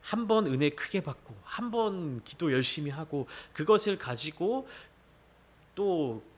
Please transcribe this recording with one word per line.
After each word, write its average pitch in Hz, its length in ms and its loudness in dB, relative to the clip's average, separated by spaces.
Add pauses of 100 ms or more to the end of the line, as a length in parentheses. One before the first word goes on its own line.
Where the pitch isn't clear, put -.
한 226 240 -2
번 214 200 4
은혜 135 220 4
크게 - 320 -2
받고, - 320 -10 (100)
한 226 280 -6
번 190 540 0
기도 - 260 -2
열심히 131 400 0
하고, 143 360 -4 (260)
그것을 196 440 4
가지고 151 720 -2 (1080)
또 156 460 2 (160)